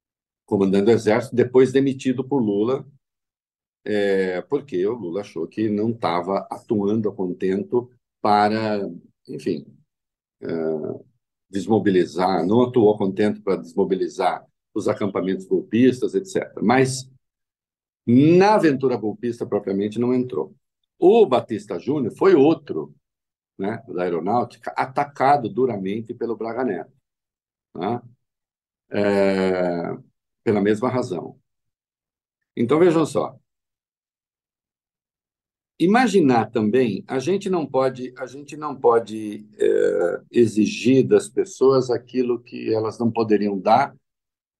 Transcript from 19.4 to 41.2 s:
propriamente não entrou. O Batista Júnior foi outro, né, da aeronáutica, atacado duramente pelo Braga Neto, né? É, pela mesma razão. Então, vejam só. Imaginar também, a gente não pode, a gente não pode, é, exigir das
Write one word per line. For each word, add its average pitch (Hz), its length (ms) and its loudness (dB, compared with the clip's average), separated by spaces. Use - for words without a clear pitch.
propriamente 104 520 -4
não 120 140 0
entrou. 123 420 -4
O 208 260 6
Batista 117 540 -2
Júnior 117 400 -4
foi 190 160 6
outro, 131 600 2
né, 98 300 -6
da 90 140 -6
aeronáutica, 90 760 -4
atacado 135 720 0
duramente 107 640 -4
pelo 113 240 -6
Braga 117 280 -6
Neto, 92 280 -6
né? 113 280 -6
É, 95 1040 0
pela 104 180 0
mesma 107 300 0
razão. 120 480 -6
Então, 120 240 2
vejam 165 280 4
só. - 320 -6
Imaginar 180 720 2
também, 107 580 0
a 131 100 -6
gente 190 300 -4
não 175 160 -2
pode, 131 540 -4
a 131 80 -10
gente 143 280 -20
não 151 240 -12
pode, 110 800 0
é, 95 640 0
exigir 110 760 2
das 101 240 2